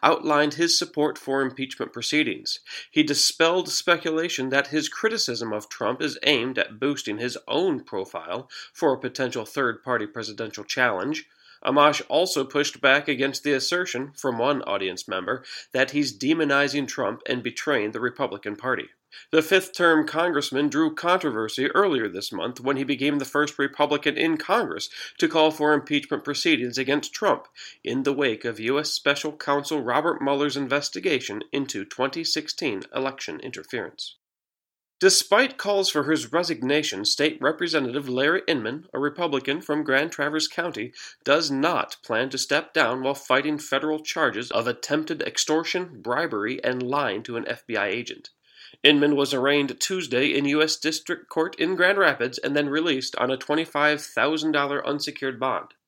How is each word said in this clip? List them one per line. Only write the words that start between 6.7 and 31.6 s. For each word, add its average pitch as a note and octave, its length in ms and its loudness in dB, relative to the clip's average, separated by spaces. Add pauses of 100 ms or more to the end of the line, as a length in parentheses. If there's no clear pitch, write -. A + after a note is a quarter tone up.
boosting C3+ 380 -2
his B2 180 -4 (100)
own D3 340 0
profile F#2+ 680 -8 (240)
for C#3+ 220 2
a B2+ 40 -2
potential B2+ 460 -4
third-party A#2+ 640 -2
presidential G#2+ 580 -10
challenge. B2+ 640 0 (380)
Amash C#3+ 460 6
also D#3 340 2
pushed - 380 -2
back C#3 260 4
against C3+ 340 -2
the D3 120 2
assertion C#3+ 600 -2
from B2+ 220 -2
one C3 280 0
audience F#2+ 440 -4
member G2 340 -4 (300)
that C3 200 2
he's C#3+ 220 0
demonizing C#3+ 720 2
Trump A2+ 380 -4
and B2+ 180 -2
betraying A#2 500 -2
the A2 80 -6
Republican A#2 540 -4
Party. A#2+ 360 -4 (420)
The D#3+ 80 6
fifth-term E3 640 4
congressman D3 640 0
drew D#3 260 0
controversy C#3+ 760 0
earlier D#3 360 2
this F#2+ 240 -6
month A2+ 300 -6
when C3+ 160 0
he C3+ 80 -2
became C#3 340 0
the C3+ 60 -4
first D3 340 -2
Republican C#3+ 600 0
in D#3+ 180 2
Congress E3+ 540 -2 (260)
to E3+ 100 2
call D#3+ 240 4
for D3+ 220 2
impeachment C#3+ 500 -2
proceedings B2+ 540 0
against C3+ 380 -2
Trump - 340 0 (340)
in C3 200 -2
the C#3 100 0
wake C3 320 -2
of A2 160 -6
U B2 180 0
S D3 120 -2
Special C#3+ 420 0
Counsel C#3+ 480 -2
Robert C3+ 400 0
Mueller's C#3 380 0
investigation C#3 840 -2 (100)
into C3 360 -6